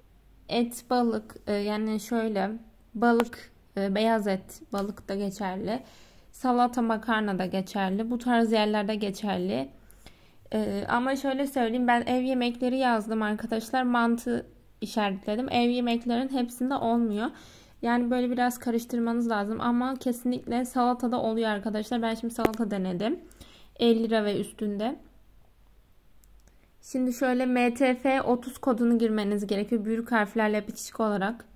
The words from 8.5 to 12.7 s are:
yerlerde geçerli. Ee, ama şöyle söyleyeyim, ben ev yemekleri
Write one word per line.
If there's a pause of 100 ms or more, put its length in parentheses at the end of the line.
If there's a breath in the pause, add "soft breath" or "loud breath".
yerlerde
geçerli. (840 soft breath)
Ee,
ama
şöyle
söyleyeyim,
ben
ev
yemekleri